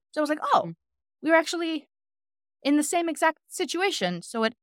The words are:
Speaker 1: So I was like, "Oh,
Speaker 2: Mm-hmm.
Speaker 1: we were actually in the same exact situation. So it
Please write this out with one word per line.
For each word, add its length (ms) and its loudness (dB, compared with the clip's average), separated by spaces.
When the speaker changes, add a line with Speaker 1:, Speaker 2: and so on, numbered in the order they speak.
Speaker 1:
So 100 -2
I 20 0
was 60 -2
like, 100 -2
"Oh, 80 4
Speaker 2:
Mm-hmm. 100 -6
Speaker 1:
we 100 0
were 40 6
actually 540 -2
in 140 4
the 60 4
same 260 0
exact 300 0
situation. 720 -2
So 240 -2
it 180 -2